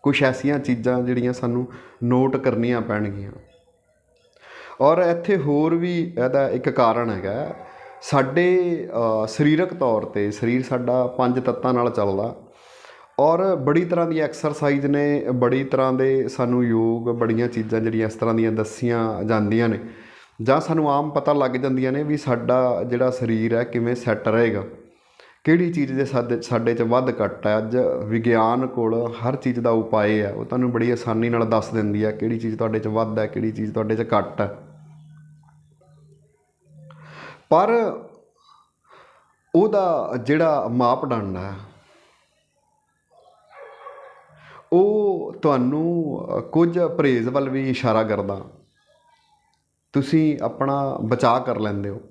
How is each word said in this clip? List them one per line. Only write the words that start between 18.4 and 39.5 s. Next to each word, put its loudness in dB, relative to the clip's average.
ਦੱਸੀਆਂ -2
ਜਾਂਦੀਆਂ 2
ਨੇ -2
ਜਾਂ 4
ਸਾਨੂੰ 0
ਆਮ 0
ਪਤਾ 0
ਲੱਗ 2
ਜਾਂਦੀਆਂ -2
ਨੇ -2
ਵੀ -2
ਸਾਡਾ 0
ਜਿਹੜਾ 0
ਸਰੀਰ 0
ਹੈ 0
ਕਿਵੇਂ -2
ਸੈੱਟ -2
ਰਹੇਗਾ, 2
ਕਿਹੜੀ 2
ਚੀਜ਼ -2
ਦੇ 0
ਸਾਡੇ, -2
ਸਾਡੇ 0
'ਚ -2
ਵੱਧ 0
ਘੱਟ -2
ਹੈ। 2
ਅੱਜ -2
ਵਿਗਿਆਨ 2
ਕੋਲ -2
ਹਰ -4
ਚੀਜ਼ -2
ਦਾ 2
ਉਪਾਅ 2
ਹੈ, 0
ਉਹ -8
ਤੁਹਾਨੂੰ -2
ਬੜੀ 0
ਆਸਾਨੀ -2
ਨਾਲ 0
ਦੱਸ 0
ਦਿੰਦੀ -2
ਹੈ 0
ਕਿਹੜੀ -4
ਚੀਜ਼ -4
ਤੁਹਾਡੇ -2
'ਚ -6
ਵੱਧ -2
ਹੈ, 0
ਕਿਹੜੀ -4
ਚੀਜ਼ -6
ਤੁਹਾਡੇ 0
'ਚ -2
ਘੱਟ -2
ਹੈ। -4
ਪਰ 6